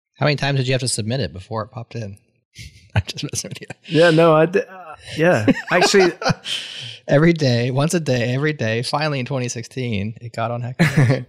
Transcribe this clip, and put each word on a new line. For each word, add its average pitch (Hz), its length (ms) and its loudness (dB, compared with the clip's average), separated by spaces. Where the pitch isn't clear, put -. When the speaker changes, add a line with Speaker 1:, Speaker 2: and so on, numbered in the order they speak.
Speaker 1:
How 135 80 -2
many 147 100 2
times 139 220 -2
did 127 100 0
you 131 60 0
have 127 80 0
to 131 60 -4
submit 117 340 -4
it 90 100 -4
before 107 320 -8
it 120 60 -14
popped - 260 -16
in? 101 220 -12
<laughs> - 400 -14
I'm - 100 0
just - 180 -10
messing - 280 -8
with - 100 -16
you. - 60 -18
Speaker 2:
Yeah, 170 80 8
no, 165 260 6
I 160 120 6
d-, 190 200 0
uh, 175 280 -16
yeah. 147 300 2
Actually 185 400 4
Speaker 1:
<laughs> - 460 -16
Every 156 240 6
day, 127 400 2
once 143 220 0
a 175 80 0
day, 123 320 0
every 147 180 0
day. 117 300 -2
Finally, 147 400 -2
in 120 40 -6
twenty 127 220 -4
sixteen, 113 720 -6
it 117 140 -14
got 113 180 -4
on 120 100 -6
Hacker 127 220 -2
News. 123 220 0